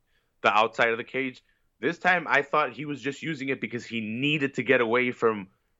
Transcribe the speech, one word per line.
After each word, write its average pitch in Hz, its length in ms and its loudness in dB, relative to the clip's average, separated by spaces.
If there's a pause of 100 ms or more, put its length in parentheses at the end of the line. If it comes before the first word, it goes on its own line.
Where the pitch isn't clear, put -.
(420)
the 107 120 4
outside 117 360 4
of 113 80 -2
the 123 60 -8
cage? 131 380 -6 (380)
This 160 180 -2
time 180 300 2
I 135 140 4
thought 147 300 0
he 117 120 -10
was 143 160 -8
just 135 220 -6
using 139 260 -6
it 131 140 -4
because 120 240 -6
he 117 160 -6
needed 135 520 -2
to 175 80 -4
get 127 200 4
away 123 300 2
from 110 360 -2 (320)